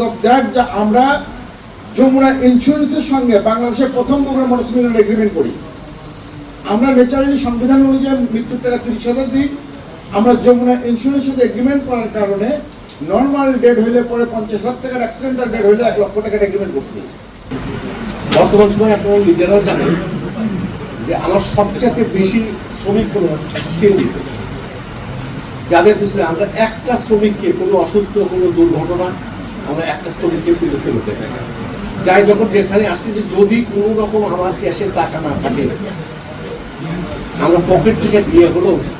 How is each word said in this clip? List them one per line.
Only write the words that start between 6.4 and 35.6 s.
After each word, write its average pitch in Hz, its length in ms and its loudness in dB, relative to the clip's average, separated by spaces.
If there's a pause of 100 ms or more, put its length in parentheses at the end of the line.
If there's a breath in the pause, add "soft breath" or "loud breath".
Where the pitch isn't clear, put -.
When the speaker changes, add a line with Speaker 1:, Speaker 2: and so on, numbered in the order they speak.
Speaker 1:
আমরা 233 160 4 (100)
ন্যাচারালি 269 400 4 (100)
সংবিধান 247 320 4 (100)
অনুযায়ী 269 260 2 (180)
মৃত্যুর 240 300 -4
টাকা 240 200 0
তিরিশ 220 260 -4
হাজার 254 260 0
দিই। 277 140 0 (680)
আমরা 240 160 6 (120)
যমুনা 247 300 4 (140)
ইন্স্যুরেন্সের 269 400 0
সাথে 254 200 2
এগ্রিমেন্ট 262 400 0
করার 226 280 -2
কারণে 202 320 0 (600)
নরমাল 269 400 2 (120)
ডেথ 240 220 6
হইলে 240 180 2 (100)
পরে 233 120 0 (100)
পঞ্চাশ 214 280 -4
হাজার 247 220 -4
টাকার, 247 200 -4
অ্যাক্সিডেন্টাল 247 500 -4
ডেথ 214 160 -2
হইলে 226 200 6
এক - 120 -2
লক্ষ 196 140 -2 (100)
টাকার 202 220 0
এগ্রিমেন্ট 190 300 -4
করছি। - 220 -8 (1400)
Speaker 2:
বর্তমান 202 360 6
সময়ে 214 240 4
আপনারা 202 200 2 (100)
নিজেরাও 180 400 4
জানেন - 240 0 (1120)
যে 160 80 -2 (120)
আমার 190 160 2 (140)
সবচেয়ে 220 480 0 (140)
বেশি 196 220 2 (400)
শ্রমিক - 360 0
হলো 175 140 2 (460)
সিএনজিতে। 190 440 2 (1500)
যাদের 185 280 6
পিছনে 196 320 0
আমরা 170 140 0 (200)
একটা 240 280 -4 (100)
শ্রমিককে, 208 440 0 (120)
কোনো 196 140 0 (100)
অসুস্থ, 202 300 0 (180)
কোনো 180 140 0 (120)
দুর্ঘটনা, 170 500 2 (640)
আমরা 156 140 -4 (100)
একটা - 220 -10
শ্রমিককে 165 360 -2 (100)
কিন্তু 143 220 -2
ফেরত 117 240 -2
দেই 101 120 -6 (140)
না। 127 80 -8 (640)
যাই 190 240 6
যখন 208 260 4
যেখানে 196 280 2 (100)
আসছি, 214 220 -8
যে 214 60 -2 (140)
যদি 202 220 4 (140)
কোনো 208 180 0 (120)
রকম 208 200 0 (120)
আমার 180 280 0
ক্যাশে 196 240 -4 (140)
টাকা 156 260 -2
না 143 60 -2 (120)
থাকে, 135 220 -2 (1800)